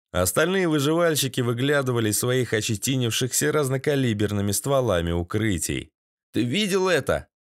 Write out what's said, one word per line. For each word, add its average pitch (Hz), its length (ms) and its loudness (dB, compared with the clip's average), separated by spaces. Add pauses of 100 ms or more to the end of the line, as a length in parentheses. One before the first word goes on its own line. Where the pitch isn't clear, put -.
(120)
Остальные 165 560 2
выживальщики 156 720 0
выглядывали 123 720 0
из 104 80 0
своих 127 340 -2
ощетинившихся 120 960 0
разнокалиберными 127 1040 0
стволами 101 600 0
укрытий. 87 800 -2 (420)
«Ты 113 120 0
видел 185 440 0
это?» 123 420 0 (120)